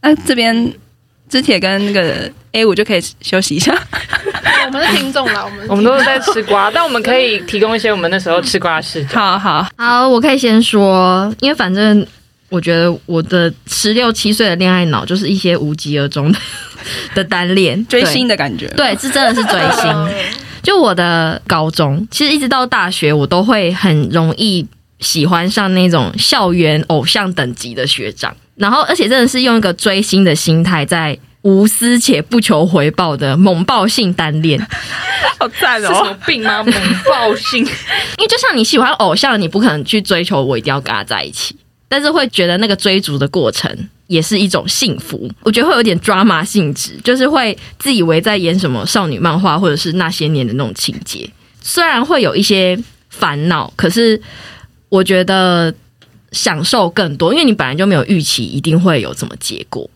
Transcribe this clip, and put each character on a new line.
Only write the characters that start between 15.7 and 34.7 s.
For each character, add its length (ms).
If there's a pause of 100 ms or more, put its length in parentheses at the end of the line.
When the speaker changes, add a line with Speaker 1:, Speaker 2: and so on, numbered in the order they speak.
Speaker 4:
疾 240
而 120
终 200
的， 100 (360)
<laughs> 400
的 80
单 320
恋。 320
Speaker 1:
追 160
星 240
的 80
感 200
觉。 200
Speaker 4:
对， 180
对， 80
是 80
真 140
的 100
是 140
追 120 (220)
星。 280 (180)
Speaker 5:
<laughs> 340
Speaker 4:
就 180
我 140
的 540
高 240
中， 400
其 140
实 80
一 40
直 100
到 180
大 260
学， 220
我 120
都 160
会 320
很 360
容 260
易 320 (320)
喜 260
欢 240
上 240
那 160
种 280
校 360
园 340
偶 180
像 280
等 220
级 180
的 140
学 240
长。 240 (200)
然 140
后， 140
而 120
且 140
真 100
的 80
是 140
用 160
一 40
个 120
追 260
星 240
的 120
心 280
态， 220
在 320 (240)
无 240
私 340
且 220
不 180
求 240
回 280
报 260
的 180
猛 300
爆 220
性 260
单 300
恋。 200 (340)